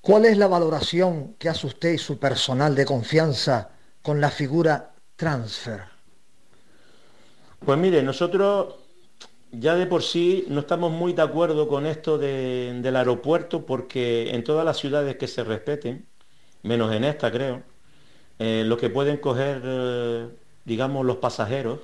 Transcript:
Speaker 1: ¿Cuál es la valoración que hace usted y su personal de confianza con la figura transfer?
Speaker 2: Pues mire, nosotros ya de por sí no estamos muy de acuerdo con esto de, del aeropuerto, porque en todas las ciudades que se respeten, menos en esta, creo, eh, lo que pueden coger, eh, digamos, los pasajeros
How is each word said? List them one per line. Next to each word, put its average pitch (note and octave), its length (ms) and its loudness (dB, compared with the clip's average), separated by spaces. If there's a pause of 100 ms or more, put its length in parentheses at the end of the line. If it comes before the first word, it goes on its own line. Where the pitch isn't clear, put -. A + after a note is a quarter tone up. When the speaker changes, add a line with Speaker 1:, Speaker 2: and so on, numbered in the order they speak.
Speaker 1:
¿Cuál G#3+ 240 8
es A3 100 8
la G3+ 120 6
valoración E3+ 880 0
que E3 100 -4
hace D#3+ 200 -2
usted E3+ 260 -2
y D3+ 60 -2
su C#3 180 -6
personal C3+ 560 0
de C3+ 120 4
confianza C#3 840 0 (320)
con D3 180 0
la C#3+ 120 4
figura D3+ 640 0 (200)
transfer? A#2 680 -4 (1800)
Speaker 2:
Pues C#3+ 140 4
mire, F3 240 4
nosotros F#3 720 0 (760)
ya C3 240 2
de F3+ 100 2
por F3 160 0
sí F3+ 460 2
no C#3+ 140 -2
estamos E3+ 300 -2
muy F3 220 -2
de F3 80 2
acuerdo D3+ 460 2
con C#3+ 180 -2
esto D#3 320 -2
de, B2+ 640 -4
del C3 140 0
aeropuerto, C#3 680 0
porque B2 680 -2
en A#2 100 -2
todas D#3 220 0
las D#3 120 0
ciudades C#3 400 -2
que B2+ 100 -6
se - 160 -6
respeten, B2+ 640 -6 (560)
menos A2+ 320 0
en A2 80 0
esta, C#3+ 280 -2
creo, B2+ 300 -4 (760)
eh, A2 260 0
lo A#2 120 2
que A#2+ 120 -2
pueden C#3 280 0
coger, C3+ 460 -2
eh, B2 640 -4 (380)
digamos, C3 400 -2
los B2 120 0
pasajeros A#2+ 680 -4